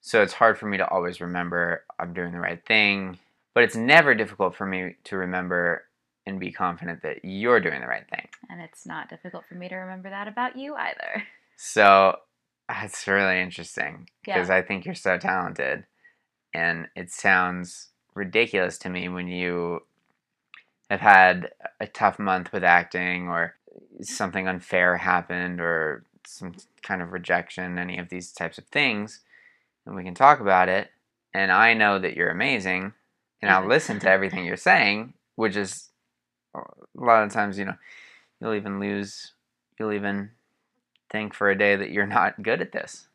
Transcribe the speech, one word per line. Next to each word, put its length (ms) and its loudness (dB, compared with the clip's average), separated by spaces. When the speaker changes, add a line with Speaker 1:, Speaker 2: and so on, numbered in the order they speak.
Speaker 1:
So 200 2
it's 120 2
hard 240 4
for 100 -10
me 100 -4
to 100 0
always 340 -4
remember 640 -4
I'm 140 -8
doing 200 -6
the 60 -10
right 260 -6
thing, 540 0
but 100 6
it's 120 0
never 400 6
difficult 400 -2
for 100 -8
me 300 -6
to 120 -8
remember 680 -2
and 140 -10
be 120 -8
confident 520 -6
that 200 -8
you're 360 2
doing 220 -4
the 60 -10
right 220 -8
thing. 180 -10
Speaker 2:
And 120 -14
it's 240 -20
not 240 -14
difficult 380 -16
for 80 -20
me 140 -14
to 60 -12
remember 340 -14
that 180 -12
about 280 -6
you 200 -12
either. 480 -8
Speaker 1:
So 600 6
that's 400 -10
really 340 2
interesting 680 -10
'cause 240 -2
Speaker 2:
Yeah. 60 6
Speaker 1:
I 60 4
think 240 -6
you're 100 -10
so 220 -2
talented. 680 -4
And 420 -4
it 160 -12
sounds 800 0
ridiculous 680 0
to 100 -10
me 200 -8
when 180 -8
you 580 -4
have 120 -2
had 500 8
a 80 -8
tough 320 0
month 320 -2
with 120 -4
acting 640 2
or 280 -4
something 460 -6
unfair 500 2
happened 640 -2
or 440 -2
some 280 -16
kind 180 -6
of 100 -10
rejection, 680 -4
any 180 -8
of 120 -12
these 220 -12
types 260 -8
of 100 -20
things, 540 -4
and 100 -12
we 80 -10
can 100 -10
talk 260 6
about 300 4
it. 220 -2
And 180 2
I 220 6
know 260 4
that 160 -4
you're 140 0
amazing, 640 -2
and 100 2
I'll 120 6
Speaker 2:
Yeah. 60 -4
Speaker 1:
listen 320 2
to 80 2
everything 360 2
you're 100 -4
saying, 600 2
which 200 -2
is 340 -6
a 80 -12
lot 300 4
of 100 -4
times, 240 -2
you 80 -4
know, 120 -10
you'll 140 -4
even 260 -6
lose, 540 -6
you'll 140 -4
even 380 -6
think 240 -8
for 160 2
a 80 4
day 180 6
that 140 -4
you're 160 0
not 380 0
good 180 -2
at 100 -8
this. 440 -12